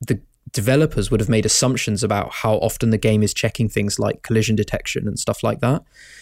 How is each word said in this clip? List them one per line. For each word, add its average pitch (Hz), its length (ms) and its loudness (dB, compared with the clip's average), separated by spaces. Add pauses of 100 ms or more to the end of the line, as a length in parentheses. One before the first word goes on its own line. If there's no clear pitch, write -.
the 110 140 -2 (340)
developers 131 600 0
would 107 80 4
have 101 80 -2
made 110 180 2
assumptions 113 560 0
about 101 300 2
how 110 240 0
often 110 340 0
the 107 80 4
game 107 240 4
is 101 100 2
checking 110 360 -2
things 104 320 -2
like - 240 -2
collision 110 320 2
detection - 500 -4
and 104 100 -4
stuff - 280 -4
like 110 160 -2
that. 135 240 0 (380)